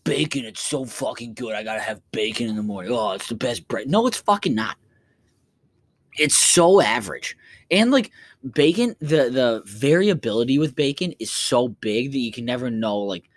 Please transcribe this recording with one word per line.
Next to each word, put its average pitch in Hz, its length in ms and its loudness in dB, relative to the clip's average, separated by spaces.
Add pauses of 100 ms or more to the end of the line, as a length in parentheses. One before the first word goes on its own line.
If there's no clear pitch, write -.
bacon, 143 400 -2
it's 107 160 -14
so 135 240 -4
fucking 120 520 -8
good. 113 200 -6
I 107 80 -6
gotta 110 160 -6
have 107 220 -8 (100)
bacon 110 380 -2
in 107 80 -2
the 107 60 -4
morning. 101 280 -6
Oh, 110 220 0
it's - 160 -10
the 120 60 -6
best 120 340 -4
bread." 110 200 -6
No, 220 180 4
it's 240 100 -2
fucking 202 360 0
not. 110 220 -4 (1400)
It's 151 180 2
so 180 460 6
average. 107 560 -2 (340)
And, 220 200 4
like, 269 200 2 (420)
bacon, 175 460 2
the, 147 300 2
the 123 360 2
variability 135 960 2
with 151 160 -2
bacon 147 420 -2
is 110 140 -8
so 123 380 0
big 110 420 -4
that 139 60 -4
you 120 160 -2
can 120 100 -10
never 123 260 -4
know, 110 300 -2
like, 98 380 -6